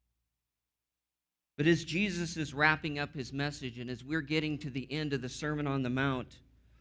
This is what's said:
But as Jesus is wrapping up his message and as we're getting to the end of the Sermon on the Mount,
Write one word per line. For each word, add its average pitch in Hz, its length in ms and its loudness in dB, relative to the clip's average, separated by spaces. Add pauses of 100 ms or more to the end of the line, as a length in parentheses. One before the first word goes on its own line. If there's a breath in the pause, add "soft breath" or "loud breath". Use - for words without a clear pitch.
(1600)
But 151 120 4
as 165 160 6
Jesus 175 520 0
is 151 160 -4
wrapping 151 460 2
up 143 160 -4
his 131 180 -6
message 139 460 -4
and 123 100 -8
as 123 140 -6
we're 151 200 -2
getting 151 360 0
to 147 120 -6
the 127 200 -6
end 151 220 -2
of 131 100 0
the 127 60 -4
Sermon 147 400 -2
on 135 160 2
the 123 60 0
Mount, 131 480 0 (420 soft breath)